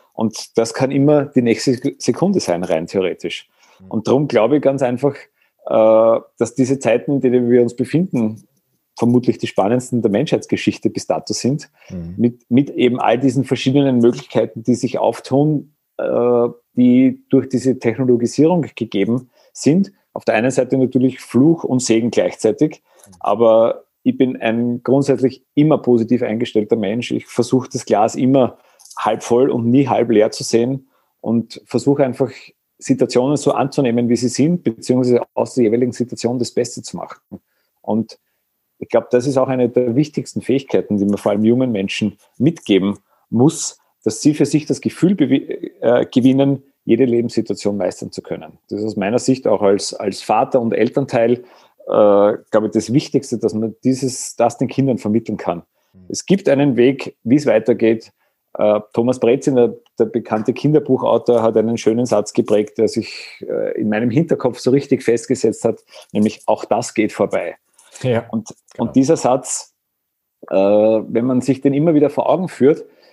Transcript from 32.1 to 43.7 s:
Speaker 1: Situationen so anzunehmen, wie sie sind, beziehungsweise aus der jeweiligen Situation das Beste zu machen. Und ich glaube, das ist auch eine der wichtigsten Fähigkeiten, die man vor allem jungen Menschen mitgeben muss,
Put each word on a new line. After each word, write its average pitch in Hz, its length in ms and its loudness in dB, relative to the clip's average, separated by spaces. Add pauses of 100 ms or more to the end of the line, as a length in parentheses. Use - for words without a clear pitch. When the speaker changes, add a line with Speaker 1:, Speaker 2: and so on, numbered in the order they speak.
Speaker 1:
Situationen 131 580 0
so 139 160 0
anzunehmen, 120 560 0
wie 120 80 2
sie 117 120 0
sind, 165 340 0
beziehungsweise 123 600 0 (120)
aus 117 200 -4
der 123 100 2
jeweiligen 120 280 2
Situation 120 460 -4
das 120 120 -4
Beste 120 320 -4
zu - 140 -14
machen. - 240 -14 (600)
Und 110 380 -4 (600)
ich - 100 -14
glaube, 117 220 0
das 123 160 2
ist 135 120 -2
auch 131 100 2
eine 127 200 0
der 123 280 0
wichtigsten - 460 -4
Fähigkeiten, 104 560 -2
die 98 80 0
man 101 100 0
vor 104 160 -2
allem 107 120 0
jungen 123 280 2
Menschen 98 460 -4 (180)
mitgeben 101 640 0 (320)
muss, 131 480 0 (260)